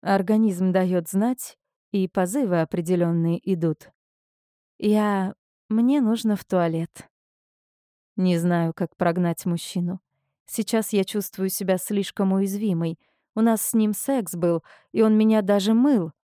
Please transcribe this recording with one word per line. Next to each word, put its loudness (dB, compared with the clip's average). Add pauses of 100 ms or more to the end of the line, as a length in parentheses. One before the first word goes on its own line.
Организм 0
дает 0
знать, -4 (340)
и 0
позывы 0
определенные 2 (120)
идут. -2 (880)
"Я... 0 (360)
мне 2
нужно 0
в -8
туалет". -2 (1040)
Не 2
знаю, 0
как -6
прогнать -2
мужчину. -4 (460)
Сейчас -4
я 2
чувствую -6
себя -2
слишком -2
уязвимой. -2 (360)
У 0
нас 2
с -6
ним 2
секс -4
был, 0 (280)
и 0
он 4
меня 4
даже 2
мыл. 2 (120)